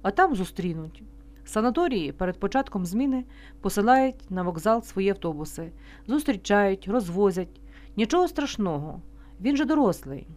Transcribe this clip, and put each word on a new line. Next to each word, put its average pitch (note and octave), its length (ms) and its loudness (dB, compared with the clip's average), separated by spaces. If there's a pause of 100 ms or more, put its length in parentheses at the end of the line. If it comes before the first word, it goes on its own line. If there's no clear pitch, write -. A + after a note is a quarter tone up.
А F#3+ 80 0
там E4+ 240 4
зустрінуть. F3 680 -4 (420)
Санаторії A3+ 680 0
перед F3+ 280 -4
початком G3+ 460 0
зміни B3+ 380 0 (360)
посилають B3 680 2
на F#3 120 -2
вокзал F3+ 400 0
свої G3 280 -2
автобуси. E3 640 -6 (340)
Зустрічають, G3+ 840 2
розвозять. F#3 720 0 (360)
Нічого D#4+ 320 2
страшного. F3 760 -4 (380)
Він C4 160 0
же D4 80 2
дорослий. G#3+ 720 0